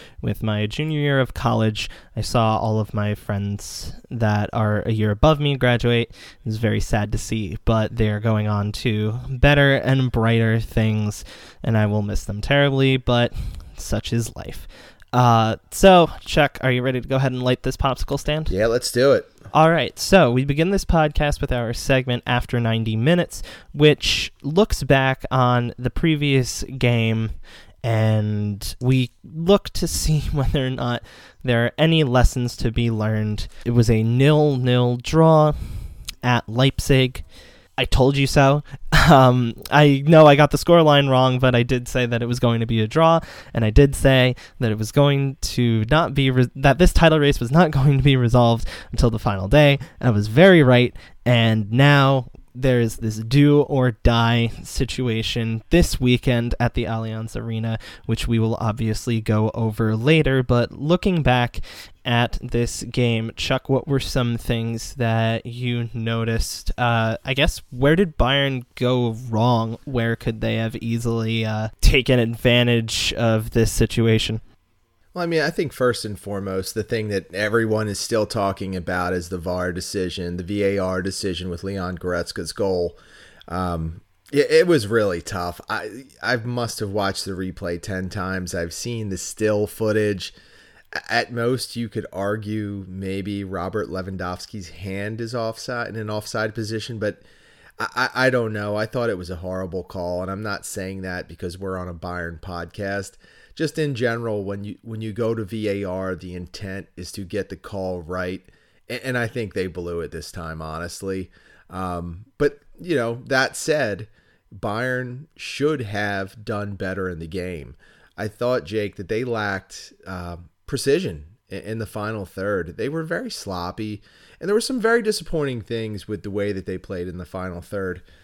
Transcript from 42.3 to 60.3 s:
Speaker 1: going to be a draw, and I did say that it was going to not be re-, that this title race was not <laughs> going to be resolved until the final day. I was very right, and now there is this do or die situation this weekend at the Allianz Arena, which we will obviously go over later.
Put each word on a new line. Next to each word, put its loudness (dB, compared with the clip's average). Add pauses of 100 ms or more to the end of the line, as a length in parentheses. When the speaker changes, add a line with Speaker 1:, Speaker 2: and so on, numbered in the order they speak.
Speaker 1:
going 2
to -4
be 0
a 0
draw, 4 (340)
and -2
I 2
did 8
say 4 (240)
that 0
it -4
was -6
going 2
to 0
not 0
be 2
re-, 4
that 4
this 6
title 6
race 4
was -4
not 6
<laughs> 0
going 4
to 2
be 6
resolved 4 (240)
until 4
the -2
final -2
day. 6 (220)
I 2
was 2
very 8
right, 6 (320)
and 2
now 4 (220)
there 2
is 0
this -6
do 4
or 2
die 2 (140)
situation -4
this 4
weekend 2
at 0
the -2
Allianz -8
Arena, -4 (280)
which -2
we 2
will 0
obviously -2
go 2
over -2
later. 4